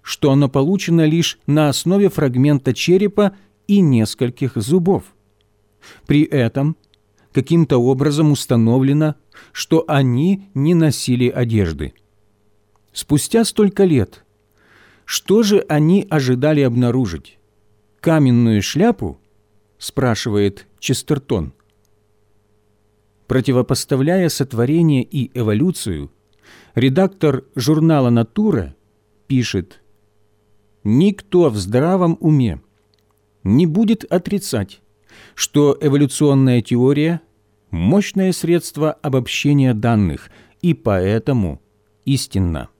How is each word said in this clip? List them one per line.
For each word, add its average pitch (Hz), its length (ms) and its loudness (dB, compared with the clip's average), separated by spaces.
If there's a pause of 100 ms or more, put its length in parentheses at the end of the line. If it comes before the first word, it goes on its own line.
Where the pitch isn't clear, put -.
что - 300 -2
оно 139 180 2
получено 165 560 0
лишь 160 400 -2
на 147 240 0
основе 190 400 0
фрагмента 135 640 0
черепа 196 640 0 (300)
и 202 120 2
нескольких 123 760 0
зубов. 156 480 0 (1040)
При 147 160 2
этом 139 520 -2 (560)
каким-то 147 460 0
образом 143 540 0
установлено, 135 840 0 (380)
что - 340 -2
они 147 680 0
не 147 200 0
носили 127 560 0
одежды. 98 640 -2 (1000)
Спустя - 520 -2
столько 196 420 0
лет, 139 380 0 (840)
что - 360 0
же 202 260 2
они 156 440 2
ожидали 143 500 0
обнаружить? 120 800 -2 (640)
"Каменную 120 600 2
шляпу?" 143 580 -2 (600)
спрашивает 107 880 -2 (120)
Честертон. 123 720 -4 (1700)
Противопоставляя 135 1040 0
сотворение 135 720 0
и - 340 -6
эволюцию, 104 720 -2 (640)
редактор 139 720 0 (100)
журнала 151 540 2
"Натура" 117 680 0 (520)
пишет: 110 540 -4 (1000)
"Никто 170 680 0
в 107 80 -4
здравом 160 640 0
уме 127 420 0 (840)
не 123 220 2
будет 208 400 -2
отрицать, 175 760 -6 (540)
что 147 460 0
эволюционная 135 800 2
теория — 147 600 0 (500)
мощное 185 600 0
средство 160 600 -2
обобщения 135 800 0
данных 104 560 -2 (320)
и 175 120 0
поэтому 101 880 -2 (440)
истинна". 90 640 -4 (100)